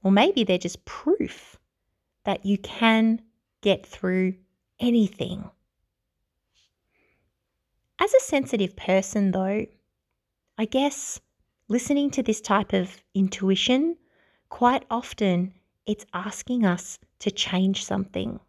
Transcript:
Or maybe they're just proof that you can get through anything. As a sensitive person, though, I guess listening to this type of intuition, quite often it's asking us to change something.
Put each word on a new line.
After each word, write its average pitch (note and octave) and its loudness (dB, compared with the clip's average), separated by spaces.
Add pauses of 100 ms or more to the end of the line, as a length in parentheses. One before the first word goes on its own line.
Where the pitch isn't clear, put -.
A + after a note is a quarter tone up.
Or G3 4
maybe B3 4
they're F3+ 0
just - -8
proof - -4 (640)
that G3 -2
you G3 2
can A3+ 2 (400)
get - 2
through F#3 0 (440)
anything. G3+ 0 (2500)
As G4+ 0
a C5 8
sensitive B3 -2
person, F#3+ 0
though, G3 -2 (920)
I A3 0
guess C4+ -2 (500)
listening C#4+ 0
to C4 -2
this A3 -2
type G#3 0
of F#3 -2 (120)
intuition, G3 2 (540)
quite B3 0
often F#3+ -2 (320)
it's G#3 -6
asking G#3 -4
us F3 -2 (220)
to G#3 -2
change F#3+ 0
something. - -6